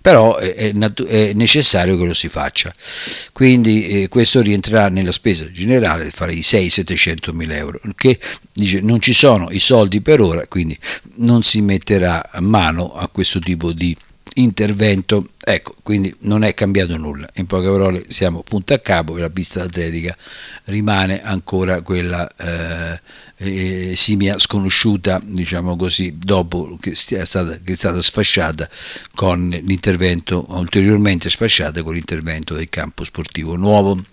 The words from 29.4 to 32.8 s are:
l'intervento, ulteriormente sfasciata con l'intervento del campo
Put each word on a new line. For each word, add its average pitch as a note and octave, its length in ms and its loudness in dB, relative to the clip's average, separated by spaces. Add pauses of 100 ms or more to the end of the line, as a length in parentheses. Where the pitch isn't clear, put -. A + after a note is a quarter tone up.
l'intervento, F2 1000 -2
ulteriormente F#2+ 800 2
sfasciata E2+ 540 0
con E2 120 -8
l'intervento D#2+ 600 -6
del D#2+ 140 -8
campo D#2+ 360 -8